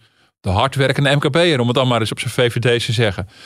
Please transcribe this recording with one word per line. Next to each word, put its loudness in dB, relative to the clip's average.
de -8
hardwerkende 0
M 2
K -2
B'er, 2
om 0
het 0
dan 2
maar 2
eens -4
op -10
zijn -8
V 2
V -4
D's -4
te -4
zeggen. -2